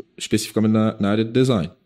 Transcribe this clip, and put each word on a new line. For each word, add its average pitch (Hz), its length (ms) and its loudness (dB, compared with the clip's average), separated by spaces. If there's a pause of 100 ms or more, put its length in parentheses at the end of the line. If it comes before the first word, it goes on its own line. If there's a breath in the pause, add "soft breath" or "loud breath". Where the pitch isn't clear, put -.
(160)
especificamente 110 560 0
na, 110 260 2
na 101 120 0
área 110 140 0
de 117 80 -10
design. 123 380 2 (160)